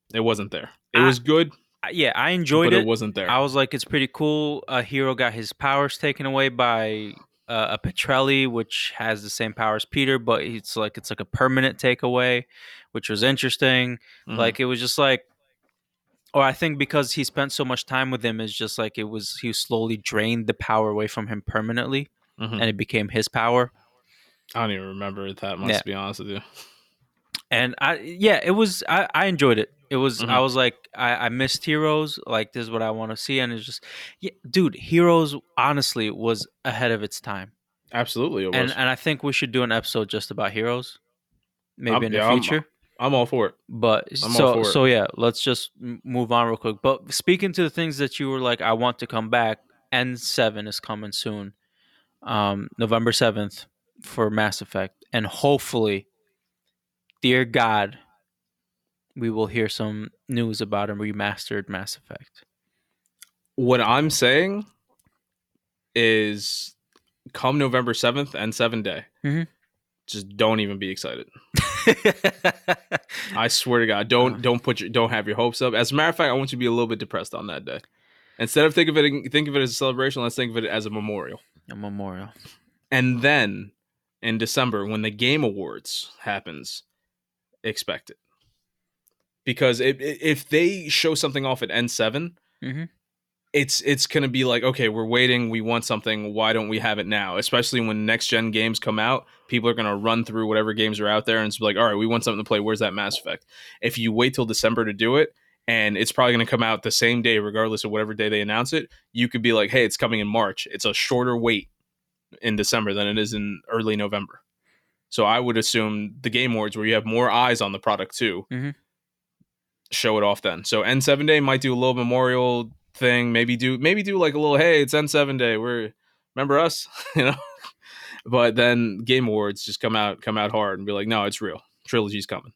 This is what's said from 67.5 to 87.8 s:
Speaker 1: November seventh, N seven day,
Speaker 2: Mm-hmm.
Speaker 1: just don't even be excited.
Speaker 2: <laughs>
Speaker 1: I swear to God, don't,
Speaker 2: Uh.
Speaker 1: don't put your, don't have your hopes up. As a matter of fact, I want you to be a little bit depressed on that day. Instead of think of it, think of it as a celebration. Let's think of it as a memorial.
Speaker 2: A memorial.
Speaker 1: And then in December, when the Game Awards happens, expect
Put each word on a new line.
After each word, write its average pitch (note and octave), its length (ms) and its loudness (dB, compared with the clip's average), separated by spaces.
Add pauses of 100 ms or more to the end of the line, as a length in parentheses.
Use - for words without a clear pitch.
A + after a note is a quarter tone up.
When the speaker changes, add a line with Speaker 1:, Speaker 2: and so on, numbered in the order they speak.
Speaker 1:
November B2+ 360 2
seventh, C3 420 -2
N A2 180 -4
seven A#2 300 0
day, F#2 220 -6 (200)
Speaker 2:
Mm-hmm. D#3 180 -2 (640)
Speaker 1:
just G2+ 300 -12
don't A2 240 4
even G2+ 180 -4
be G2 100 -6
excited. A#1+ 380 -10 (600)
Speaker 2:
<laughs> - 80 8 (1400)
Speaker 1:
I A2+ 120 2
swear A#2+ 340 2
to A2+ 60 4
God, G#2 200 0
don't, A#2+ 280 4
Speaker 2:
Uh. - 20 -10
Speaker 1:
don't A#2+ 260 0
put A#2+ 160 -2
your, G2+ 100 -8
don't A#2 220 2
have G#2+ 160 -2
your G2 80 -2
hopes A#2 260 0
up. B2+ 120 2
As A#2 180 2
a C#3 40 0
matter D#3 140 4
of E3+ 60 -2
fact, D#3 140 2
I B2 40 2
want C3+ 180 -2
you B2 40 -6
to A#2+ 40 -6
be B2 60 0
a A#2 60 2
little A#2 160 2
bit A2 120 -4
depressed F2+ 340 -8
on G#2 140 -10
that D#2 180 -10
day. B1+ 140 -8 (600)
Instead D3 260 4
of D3+ 80 4
think E3 160 4
of D#3 80 0
it, C#3+ 340 2
think D3+ 160 2
of C#3+ 80 -4
it C#3 60 4
as B2 100 0
a A#2 40 -6
celebration. C3 460 -2
Let's A#2+ 140 -2
think B2 160 -2
of A2+ 60 -6
it A2+ 80 -2
as G#2+ 200 -4
a G#2+ 40 -6
memorial. G#2 500 -6 (320)
Speaker 2:
A A2 40 -14
memorial. G2+ 540 -10 (600)
Speaker 1:
And B2+ 300 2
then G#2 500 2 (500)
in A2+ 160 -2
December, A2 480 0
when G#2+ 180 -4
the A2 80 -2
Game B2+ 320 0
Awards G2 680 -6 (100)
happens, F2 600 -8 (800)
expect G#2 460 -8